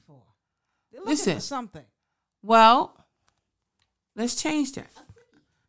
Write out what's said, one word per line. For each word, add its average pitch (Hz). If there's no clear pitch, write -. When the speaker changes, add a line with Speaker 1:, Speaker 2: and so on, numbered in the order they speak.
Speaker 1:
for? 135
They're 240
looking 370
Speaker 2:
Listen. 226
Speaker 1:
for 98
something. 233
Speaker 2:
Well, 226
let's 233
change 302
that. -